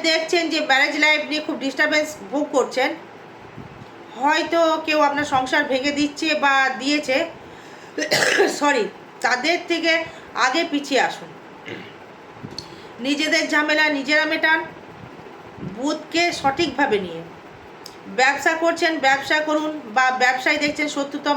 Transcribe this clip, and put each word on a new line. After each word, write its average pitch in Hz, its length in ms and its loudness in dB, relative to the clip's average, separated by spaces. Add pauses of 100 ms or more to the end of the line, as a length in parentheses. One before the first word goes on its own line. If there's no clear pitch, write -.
দেখছেন 320 480 2
যে 311 100 0
ম্যারেজ 285 360 4
লাইফ 302 300 4
নিয়ে 302 200 -2
খুব 311 120 -4
ডিস্টারবেন্স 302 500 2 (220)
ভোগ 277 220 0
করছেন, 254 380 2 (1300)
হয়তো 311 440 2 (240)
কেউ 302 160 2
আপনার 294 340 2
সংসার 269 300 2
ভেঙে 262 280 0
দিচ্ছে 294 420 0
বা 285 200 4 (240)
দিয়েছে, 277 380 0 (840)
<coughs> - 600 2
সরি, 277 240 2 (360)
তাদের 247 380 2 (100)
থেকে 330 240 2 (420)
আগে 254 300 2
পিছিয়ে 277 360 0
আসুন। 165 300 -2 (1700)
নিজেদের 302 500 0
ঝামেলা 302 380 2
নিজেরা 302 360 2
মেটান, 311 360 2 (1120)
বুধকে 311 480 0 (100)
সঠিকভাবে 269 680 2
নিয়ে। 170 240 -6 (920)
ব্যবসা 277 380 4
করছেন, 330 440 2
ব্যবসা 269 420 2
করুন, 302 300 0 (240)
বা 254 160 6
ব্যবসায় 254 480 2
দেখছেন 285 300 0
শত্রুতা 285 480 -2